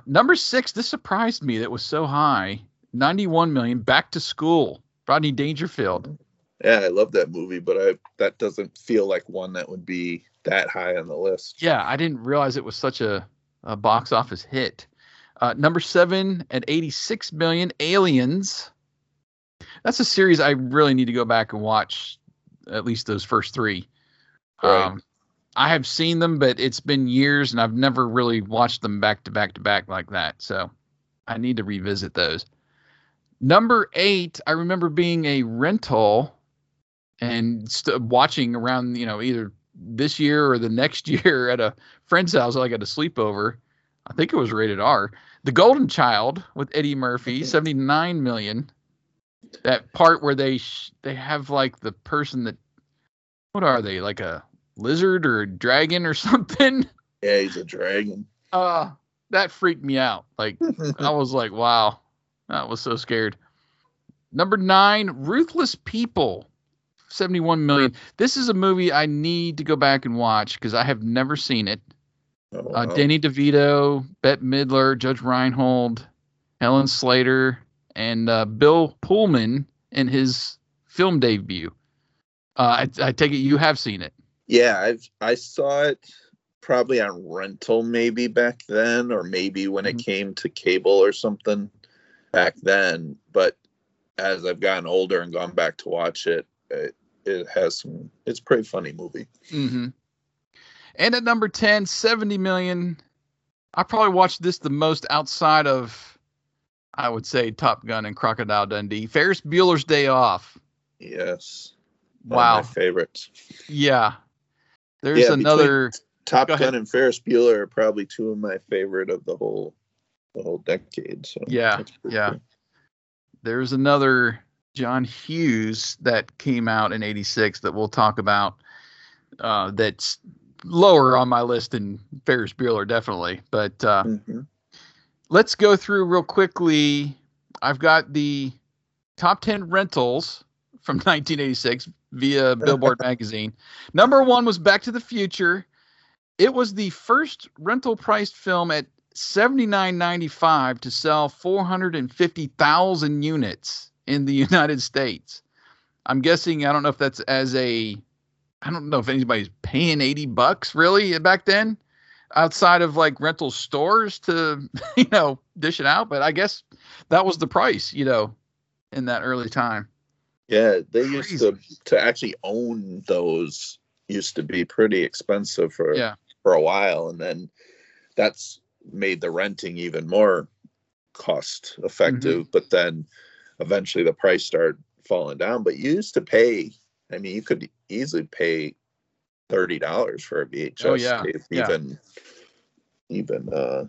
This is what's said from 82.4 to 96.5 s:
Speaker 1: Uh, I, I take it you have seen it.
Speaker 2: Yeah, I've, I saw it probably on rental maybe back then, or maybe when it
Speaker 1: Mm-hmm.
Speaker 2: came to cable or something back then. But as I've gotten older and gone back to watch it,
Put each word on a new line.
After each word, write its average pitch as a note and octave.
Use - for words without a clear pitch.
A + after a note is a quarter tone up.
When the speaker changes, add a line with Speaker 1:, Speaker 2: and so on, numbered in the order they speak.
Speaker 1:
Uh, A#2+
I, C3+
I C3
take D3
it C#3+
you C3+
have D3+
seen G2+
it. D2+
Speaker 2:
Yeah, A#2+
I've, A2+
I A#2
saw C#3+
it D3
probably B2
on F#2+
rental G2
maybe A#2
back A#2+
then, A#2
or F#2
maybe F#2+
when G2
it G2+
Speaker 1:
Mm-hmm. A#2
Speaker 2:
came G2
to -
cable F#2
or G2+
something G#2
back F2+
then. F2
But -
as F#2
I've F2+
gotten F#2+
older F#2
and F2
gone F2
back E2+
to -
watch E2+
it, E2